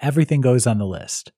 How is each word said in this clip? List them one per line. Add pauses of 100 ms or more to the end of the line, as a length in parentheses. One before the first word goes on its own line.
Everything
goes
on
the
list.